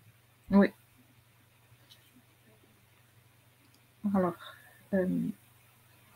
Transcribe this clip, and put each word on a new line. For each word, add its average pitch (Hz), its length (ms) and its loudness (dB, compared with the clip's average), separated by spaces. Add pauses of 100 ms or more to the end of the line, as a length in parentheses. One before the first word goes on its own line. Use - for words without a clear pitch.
(520)
وي. 196 220 4 (3500)
الوغ، 180 180 2 (600)
آم، 180 380 -2 (840)